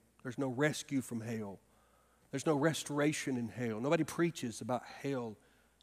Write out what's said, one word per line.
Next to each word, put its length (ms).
There's 160
no 100
rescue 540
from 180
hell. 380
There's 160
no 80
restoration 840
in 120
hell. 300
Nobody 260
preaches 580
about 220
hell 340